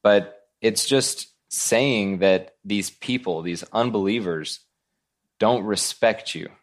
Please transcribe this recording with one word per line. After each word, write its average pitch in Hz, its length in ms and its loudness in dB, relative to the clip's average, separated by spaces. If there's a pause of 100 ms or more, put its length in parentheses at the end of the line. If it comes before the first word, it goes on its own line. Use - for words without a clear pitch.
but 104 460 2 (140)
it's 110 240 0
just - 420 0 (220)
saying 110 680 0
that 92 440 2
these 101 260 -4
people, 98 520 -4
these 85 220 -6 (100)
unbelievers, 101 880 -2 (800)
don't 107 260 2
respect - 720 -2
you 82 140 -12 (140)